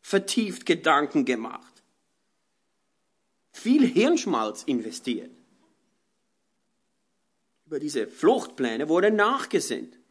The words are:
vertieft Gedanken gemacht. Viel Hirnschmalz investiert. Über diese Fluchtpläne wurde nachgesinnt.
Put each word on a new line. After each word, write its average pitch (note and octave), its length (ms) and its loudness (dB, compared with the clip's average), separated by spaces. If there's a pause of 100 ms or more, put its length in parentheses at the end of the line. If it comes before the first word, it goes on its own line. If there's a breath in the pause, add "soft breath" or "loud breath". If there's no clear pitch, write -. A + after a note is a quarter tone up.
vertieft G3 640 -4
Gedanken D3 580 2
gemacht. A2+ 580 -8 (1700)
Viel C4+ 320 2
Hirnschmalz E3+ 800 0
investiert. A#2 680 -6 (2250)
Über D3+ 140 -6
diese C#3+ 260 -4
Fluchtpläne D3 800 0
wurde F#3 220 4
nachgesinnt. G#3+ 880 -2 (120)